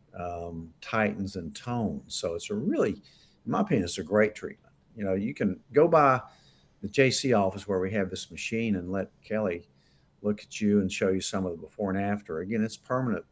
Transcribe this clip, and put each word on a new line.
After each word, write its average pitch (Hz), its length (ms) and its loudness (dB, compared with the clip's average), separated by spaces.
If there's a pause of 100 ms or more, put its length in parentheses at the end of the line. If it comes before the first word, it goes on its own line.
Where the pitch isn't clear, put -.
(180)
um, 85 520 -8 (100)
tightens 104 560 -2
and 85 180 -8
tones. 113 640 -4
So 85 200 -4
it's - 140 -10
a 107 60 -4
really, 151 460 0 (420)
in 117 80 -6
my 175 100 2
opinion, 139 240 2
it's - 120 -4
a 92 60 -6
great 107 320 2
treatment. - 360 -14 (240)
You 107 80 -6
know, 95 120 0
you 110 180 -2
can 101 260 0 (140)
go 151 140 8
by 143 340 6 (640)
the 95 40 -8
J 131 220 4
C 123 240 2
office 98 340 2
where 95 120 0
we 92 120 -2
have 95 200 -2
this - 180 -8
machine 113 460 -2
and 90 160 -4
let 95 180 -2 (140)
Kelly 101 440 -2 (540)
look 104 220 -2
at - 180 -12
you 101 200 6
and 95 100 -2
show 98 180 2
you 95 120 2
some 95 260 -2
of 87 60 -4
the 82 40 -8
before 95 320 -6
and 95 100 0
after. 101 420 -4
Again, 107 220 -2
it's 113 140 -4
permanent 127 540 -2